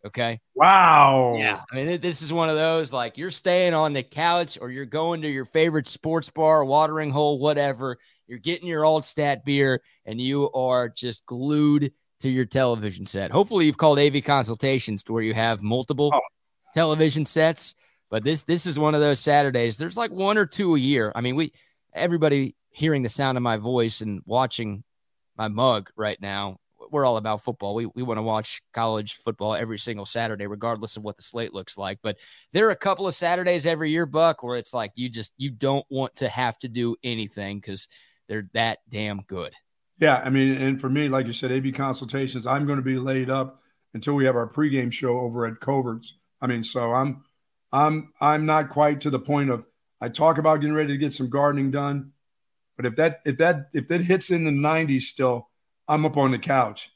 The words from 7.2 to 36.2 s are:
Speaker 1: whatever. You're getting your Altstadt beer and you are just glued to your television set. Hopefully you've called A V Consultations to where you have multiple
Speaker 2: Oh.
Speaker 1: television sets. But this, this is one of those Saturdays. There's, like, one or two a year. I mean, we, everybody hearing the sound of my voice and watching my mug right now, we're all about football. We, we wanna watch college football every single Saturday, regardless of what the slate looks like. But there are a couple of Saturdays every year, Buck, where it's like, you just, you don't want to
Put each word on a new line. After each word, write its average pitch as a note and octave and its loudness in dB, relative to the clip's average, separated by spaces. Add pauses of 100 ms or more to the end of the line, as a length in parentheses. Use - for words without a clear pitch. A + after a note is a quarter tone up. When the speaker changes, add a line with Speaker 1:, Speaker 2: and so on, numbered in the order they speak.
Speaker 1:
whatever. C3+ -2 (260)
You're A#2+ -16
getting E3 -6
your D#3+ -2
Altstadt D3+ 0
beer C#3 2 (240)
and A2+ -8
you C3+ 0
are B2+ 2
just - -10
glued D3 2 (260)
to C3+ -2
your B2+ 0
television G#2+ 0
set. G2 -6
Hopefully G3 2
you've D3 4
called D3+ 6
A D3 6
V C3+ -2
Consultations B2 -2
to A2 -6
where A2+ -2
you A2 -2
have A2+ 0
multiple B2+ -2
Speaker 2:
Oh. C#3 4 (540)
Speaker 1:
television D#3 2
sets. D#3+ 0 (340)
But G#2+ -2
this, D3 -2
this E3+ -2
is D3 -4
one D3+ 4
of D3 4
those D3 4
Saturdays. C3 2
There's, F3 -8
like, A#3 -4
one G3 0
or G3+ 4
two F3 0
a C#3+ 4
year. B2+ 2
I A#2 -4
mean, B2+ -2
we, D#3 -2 (420)
everybody D3+ 0 (140)
hearing D3 0
the A2+ -2
sound C3 0
of B2 -2
my A2+ 0
voice A2+ 0
and G#2+ -8
watching A2 -4 (540)
my A2 -6
mug G#2+ 0
right G#2+ -4
now, G2+ -6 (320)
we're D3 0
all A#2+ 2
about G#2+ -4
football. G#2 -6
We, A#2 -4
we A#2+ -8
wanna A2+ -4
watch A2 -4 (100)
college A2 -4
football G#2+ -4
every A2 -6
single G#2 -10
Saturday, A2 -6
regardless G#2+ -6
of G#2+ -14
what G#2 -10
the - -18
slate A#2 -8
looks F#2+ -12
like. G2 -8
But G#2 -4 (360)
there G#3 4
are G#3+ 4
a F3 -2
couple G3 -2
of F3 -4
Saturdays F3 0
every D#3+ 0
year, E3 0
Buck, D#3 2
where B2 -6
it's - -10
like, A2 -6
you B2 -6
just, A2+ -12
you C#3 -6
don't C#3 -2
want C3 -6
to B2 -2